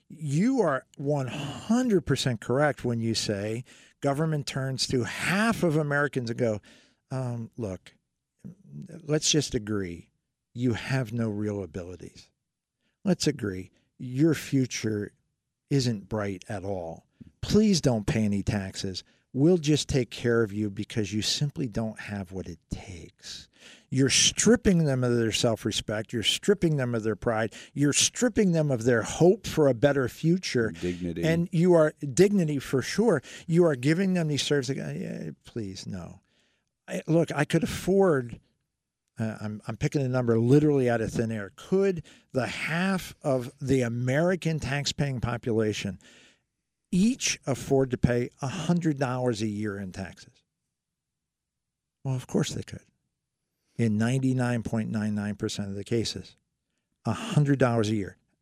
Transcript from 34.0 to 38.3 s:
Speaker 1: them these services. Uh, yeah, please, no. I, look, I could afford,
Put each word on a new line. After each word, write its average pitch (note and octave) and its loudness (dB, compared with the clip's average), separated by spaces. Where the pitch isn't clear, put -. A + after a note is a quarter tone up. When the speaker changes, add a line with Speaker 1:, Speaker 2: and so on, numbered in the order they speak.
Speaker 1:
them E3+ 0
these C#3+ 0
services. C#3 0
Uh, D3 -8
yeah, - -8
please, G2 -10
no. F2+ -12
I, F#3 -6
look, D#3+ 2
I C#3+ 0
could D#3+ 0
afford, D#3+ 0